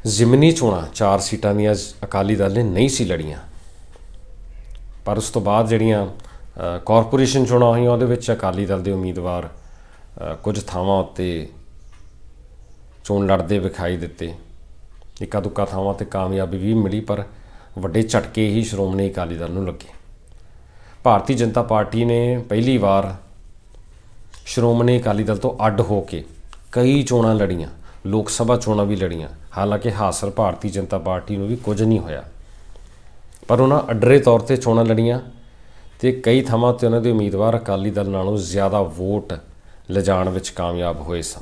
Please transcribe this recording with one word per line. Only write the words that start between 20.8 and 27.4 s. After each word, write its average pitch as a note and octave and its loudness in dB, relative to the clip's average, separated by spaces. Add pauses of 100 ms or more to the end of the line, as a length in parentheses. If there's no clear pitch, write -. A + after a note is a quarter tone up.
ਭਾਰਤੀ A#2 4
ਜਨਤਾ A#2 0
ਪਾਰਟੀ A2 0
ਨੇ A#2+ 2
ਪਹਿਲੀ A#2+ 0
ਵਾਰ G2 2 (1300)
ਸ਼੍ਰੋਮਣੀ A#2+ 4
ਅਕਾਲੀ G#2+ 0
ਦਲ G#2 0
ਤੋਂ A2 -2
ਅੱਡ G#2 2
ਹੋ G#2 2
ਕੇ E2 -8 (480)
ਕਈ C3 4
ਚੋਣਾਂ A#2 4
ਲੜੀਆਂ, F#2 0 (380)